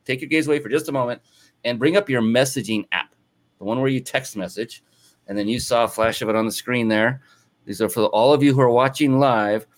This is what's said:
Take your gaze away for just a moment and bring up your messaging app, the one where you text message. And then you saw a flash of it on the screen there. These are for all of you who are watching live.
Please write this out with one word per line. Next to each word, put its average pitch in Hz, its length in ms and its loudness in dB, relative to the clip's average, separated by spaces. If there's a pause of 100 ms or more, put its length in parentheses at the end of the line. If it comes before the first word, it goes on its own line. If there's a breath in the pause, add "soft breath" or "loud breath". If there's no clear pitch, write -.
Take 127 160 -4
your 147 80 -12
gaze 151 200 0
away 147 100 2
for 143 100 -8
just 151 200 -2
a 151 40 -6
moment 123 300 -4 (420 soft breath)
and 120 140 -2
bring 151 180 2
up 196 140 0
your 127 100 0
messaging 113 720 0
app, - 240 -6 (440)
the 98 60 -16
one 113 160 -2
where 135 80 0
you 131 120 -2
text 131 360 -8
message. 98 460 -10 (460 soft breath)
And 101 100 -8
then 101 80 -4
you 117 140 -4
saw 117 240 0
a 110 40 -2
flash 110 320 -2
of 113 80 -4
it 110 60 0
on 110 120 2
the 107 60 -4
screen 120 360 -2
there. 113 340 0 (420 soft breath)
These 101 160 -8
are 107 80 2
for 110 180 0
all 120 280 4
of 135 80 2
you 143 100 4
who 131 80 2
are 127 100 4
watching 131 500 2
live. 110 580 2